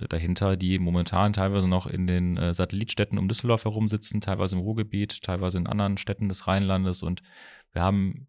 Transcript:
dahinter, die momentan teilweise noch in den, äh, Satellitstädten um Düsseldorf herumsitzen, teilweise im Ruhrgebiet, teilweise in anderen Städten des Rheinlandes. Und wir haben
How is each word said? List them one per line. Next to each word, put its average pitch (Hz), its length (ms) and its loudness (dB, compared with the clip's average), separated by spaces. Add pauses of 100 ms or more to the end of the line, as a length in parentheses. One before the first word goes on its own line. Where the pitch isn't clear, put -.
(100)
dahinter, 90 480 0
die 92 200 2
momentan 90 540 2
teilweise 98 340 2
noch 92 200 2
in 92 200 -2
den, 90 300 2
äh, 87 160 0
Satellitstädten 101 680 -2
um 95 100 0
Düsseldorf 113 360 0
herumsitzen, 107 560 -2
teilweise 95 360 -2
im 90 60 0
Ruhrgebiet, 104 600 -2
teilweise 92 340 -2
in 87 100 0
anderen 101 300 0
Städten 101 320 -2
des - 180 -6
Rheinlandes. 95 560 2
Und 85 200 -4 (500)
wir 85 80 -2
haben 95 480 0